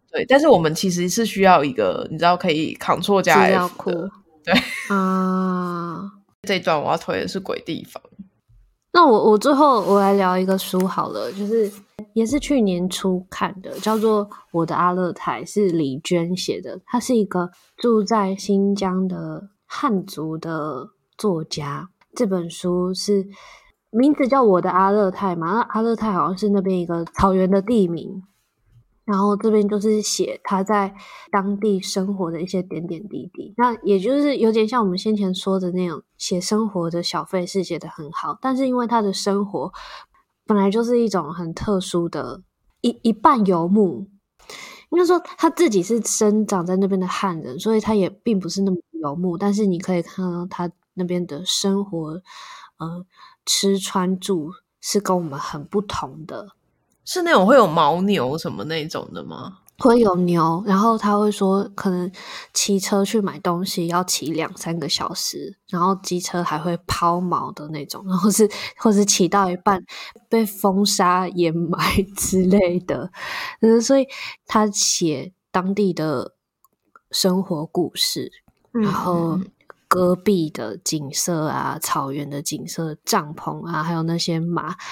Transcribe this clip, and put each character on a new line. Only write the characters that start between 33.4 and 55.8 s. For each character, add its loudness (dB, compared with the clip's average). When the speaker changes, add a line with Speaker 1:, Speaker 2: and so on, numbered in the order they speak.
Speaker 2:
那 2
也 2
就 0
是 2
有 4
点 2
像 0
我 2
们 0
先 0
前 0
说 -2
的 -2
那 0
样， -4
写 -4
生 0
活 -2
的 -4
小 -4
费 -4
是 -2
写 -6
得 -12
很 -14
好， -8
但 -2
是 0
因 0
为 -2
他 0
的 0
生 0
活 -6
本 2
来 4
就 2
是 2
一 2
种 -2
很 -8
特 -2
殊 -2
的， -8
一， 0
一 2
半 2
游 0
牧， 0
应 2
该 4
说 4
他 2
自 2
己 2
是 0
生 0
长 -2
在 0
那 2
边 0
的 -4
汉 -4
人， -12
所 0
以 2
他 0
也 2
并 0
不 -4
是 -4
那 2
么 2
游 -4
牧， -2
但 2
是 2
你 2
可 -2
以 0
看 -8
到 -6
他 -6
那 -6
边 -2
的 -10
生 0
活， -6
呃， -10
吃 2
穿 -2
住 -4
是 -2
跟 0
我 -2
们 -8
很 -8
不 -2